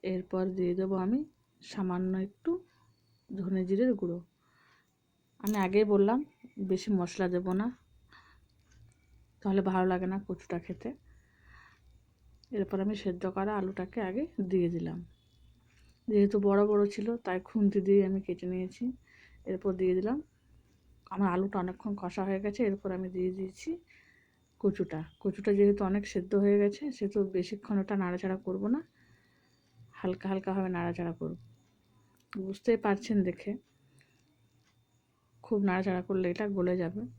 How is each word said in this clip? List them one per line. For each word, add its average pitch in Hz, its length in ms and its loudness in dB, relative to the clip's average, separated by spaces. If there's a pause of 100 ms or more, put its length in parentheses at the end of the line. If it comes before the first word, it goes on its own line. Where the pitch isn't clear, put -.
(140)
এরপর 185 300 -4 (140)
দিয়ে 180 220 0
দেবো 190 160 0 (100)
আমি 233 140 0 (420)
সামান্য 185 520 -2 (140)
একটু - 240 -6 (760)
ধনে 190 380 -2
জিরের 220 320 4
গুঁড়ো। 175 200 -4 (1200)
আমি 208 120 -2 (100)
আগেই 202 280 4
বললাম 202 260 4 (500)
বেশি 185 200 -2 (100)
মশলা 180 340 -2
দেব 180 140 -2 (120)
না, 220 80 0 (1700)
তাহলে 196 200 2 (100)
ভালো 185 200 2
লাগে 185 200 0
না 196 140 -2
কচুটা 180 400 -8
খেতে। - 240 -8 (1700)
এরপর 196 280 -2
আমি 208 180 0
সেদ্ধ 180 200 -4 (120)
করা 196 240 -2
আলুটাকে 190 400 -6 (100)
আগে 226 140 -2 (280)
দিয়ে 180 240 4
দিলাম। 165 240 -6 (1080)
যেহেতু 202 300 6 (100)
বড় 196 140 6 (100)
বড় 208 120 6 (100)
ছিল, 214 140 -4 (180)
তাই 185 120 -2 (100)
খুন্তি 202 400 4
দিয়ে 196 220 8
আমি 196 160 0
কেটে 180 280 -6
নিয়েছি। 185 300 -6 (680)
এরপর 190 220 -2 (100)
দিয়ে 185 160 4
দিলাম, 214 200 0 (960)
আমার 196 220 2
আলুটা 196 280 0
অনেকক্ষণ 185 380 -6
কষা 180 260 -4
হয়ে 196 180 0
গেছে। 208 240 -4
এরপর 196 280 -4
আমি 185 180 -6
দিয়ে 185 220 -2
দিয়েছি 190 320 -8 (920)
কচুটা। 196 380 -2 (200)
কচুটা 202 400 -2
যেহেতু 202 300 6
অনেক 202 140 0 (100)
সেদ্ধ 190 180 -4 (120)
হয়ে 202 180 6
গেছে, 202 220 0 (120)
সেহেতু 202 240 -2 (180)
বেশিক্ষণ 202 440 -4
ওটা 196 200 -2
নাড়াচাড়া 185 440 -2
করব 190 180 -4 (100)
না, 294 60 0 (1200)
হালকা 185 320 -4
হালকাভাবে 190 460 -2
নাড়াচাড়া 170 420 -4
করব। 165 180 -6 (960)
বুঝতেই 196 520 -2
পারছেন 202 320 0 (100)
দেখে, 180 240 -6 (1900)
খুব 208 160 0 (100)
নাড়াচাড়া 185 380 0
করলে 190 260 0
এটা 214 120 -2 (120)
গলে 180 240 2
যাবে। 185 200 -4 (180)